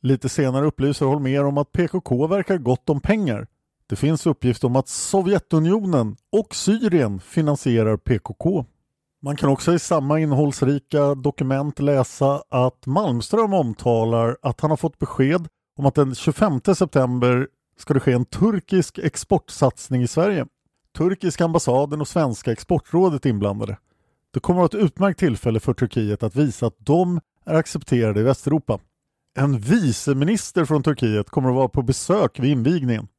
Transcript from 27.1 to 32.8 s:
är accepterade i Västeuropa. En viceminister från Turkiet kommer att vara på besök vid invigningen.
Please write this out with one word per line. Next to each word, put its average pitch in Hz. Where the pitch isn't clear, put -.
är 160
accepterade 120
i -
Västeuropa. 135
En 135
viceminister 147
från 151
Turkiet 110
kommer 131
att 123
vara 131
på 139
besök 151
vid 131
invigningen. 123